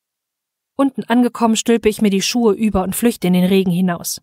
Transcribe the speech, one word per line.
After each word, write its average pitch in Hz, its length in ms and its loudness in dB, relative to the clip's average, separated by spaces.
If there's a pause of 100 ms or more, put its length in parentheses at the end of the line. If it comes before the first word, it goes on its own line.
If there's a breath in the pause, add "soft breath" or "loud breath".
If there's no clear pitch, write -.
(760)
Unten 269 300 -2
angekommen, 233 520 0
stülpe 233 320 0
ich 214 140 -2
mir 208 80 4
die 196 120 0
Schuhe 233 320 0
über 202 280 -2
und 185 120 -6
flüchte 233 340 -2
in 180 60 2
den 180 100 2
Regen 190 260 2
hinaus. 175 520 -4